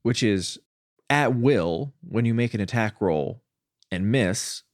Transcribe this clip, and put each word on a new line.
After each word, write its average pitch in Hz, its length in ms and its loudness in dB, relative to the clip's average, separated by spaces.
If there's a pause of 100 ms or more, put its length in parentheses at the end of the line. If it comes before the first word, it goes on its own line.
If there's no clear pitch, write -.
which 117 200 0
is 98 360 0 (520)
at 139 260 2
will, 117 640 2
when 117 240 -2
you 117 100 2
make 120 200 0
an 107 60 -2
attack 107 400 -2
roll 80 420 0 (500)
and 95 180 -2
miss, 117 520 -2 (120)